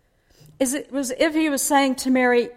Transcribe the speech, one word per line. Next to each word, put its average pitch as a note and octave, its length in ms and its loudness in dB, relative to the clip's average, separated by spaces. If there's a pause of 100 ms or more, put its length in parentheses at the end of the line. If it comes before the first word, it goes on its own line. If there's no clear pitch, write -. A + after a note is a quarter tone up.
(600)
Is C4 120 0
it C#4+ 200 -10
was C4 180 -6
if D4+ 240 0
he D#4+ 160 0
was C4+ 120 -2
saying C#4 340 2
to C4 140 -6
Mary, B3 460 2